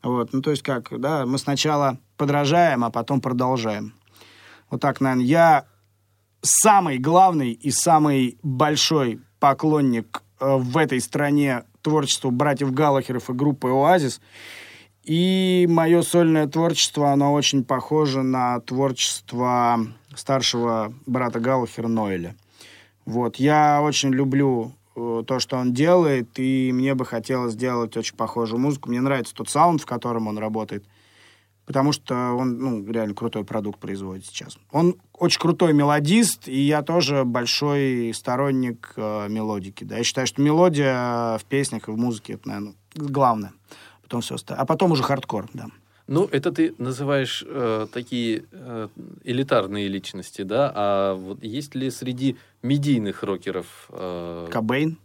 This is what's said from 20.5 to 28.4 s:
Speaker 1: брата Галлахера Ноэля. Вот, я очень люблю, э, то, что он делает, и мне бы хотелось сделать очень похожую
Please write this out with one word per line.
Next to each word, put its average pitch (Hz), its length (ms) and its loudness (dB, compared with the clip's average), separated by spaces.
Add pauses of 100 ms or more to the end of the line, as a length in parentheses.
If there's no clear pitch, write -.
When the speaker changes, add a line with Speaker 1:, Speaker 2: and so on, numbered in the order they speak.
Speaker 1:
брата 123 340 -2
Галлахера 120 480 -2
Ноэля. 101 480 -4 (680)
Вот, 117 320 -2
я 147 460 4
очень 143 280 0
люблю, 131 640 0 (220)
э, 117 320 -4
то, 131 140 -2
что - 160 -4
он 127 160 0
делает, 147 680 2
и 131 340 0
мне 131 220 0
бы 127 100 -2
хотелось 120 500 -4
сделать 120 420 -4
очень 113 200 -8
похожую 113 440 -4